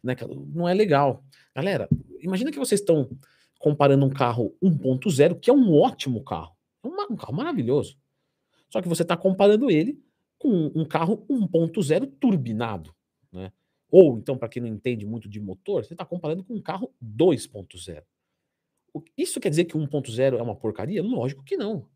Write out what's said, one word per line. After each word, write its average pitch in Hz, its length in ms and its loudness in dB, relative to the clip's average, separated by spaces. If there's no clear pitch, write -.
né, 127 120 -4
que - 100 -14
não 147 440 -6
é 180 40 2
legal. 143 500 2
Galera, 143 340 -4
imagina 190 320 -4
que 294 80 -12
vocês 226 200 0
estão 156 300 0
comparando 139 460 4
um 135 40 2
carro 123 520 -2
um 175 160 2
ponto 131 320 -2
zero, 151 260 4
que - 140 0
é 247 40 8
um 247 200 6
ótimo 147 500 2
carro, 80 320 -10
é 214 40 -10
um 330 80 -10
ma-, 403 140 -6
um 226 60 -6
carro - 180 -10
maravilhoso. 151 640 -4
Só - 120 -4
que 175 60 -8
você 170 160 -2
tá 175 140 0
comparando 202 540 4
ele 175 280 0
com 180 380 0
um 160 100 0
carro 165 440 -2
um 233 180 0
ponto 165 340 0
zero 165 240 0
turbinado, 117 880 -2
né? 92 200 -14
Ou 147 280 8
então, 127 200 -8
pra 117 120 -8
quem 123 120 -8
não 120 80 -6
entende 110 360 -6
muito 107 240 -10
de 104 100 -14
motor, 104 460 -6
você 175 100 -18
tá 185 100 -10
comparando 175 380 -8
com 240 100 -14
um 202 80 -8
carro 190 380 -8
dois 120 480 0
ponto 95 300 -16
zero. 85 280 -16
O, 151 80 -12
isso 311 220 -4
quer 208 100 -2
dizer 165 160 0
que 170 120 -8
o - 20 0
um 151 80 -4
ponto 135 240 -6
zero 127 260 0
é 113 40 -4
uma 117 140 -6
porcaria? 120 460 -6
Lógico 151 420 -4
que 392 140 -6
não. 208 380 -6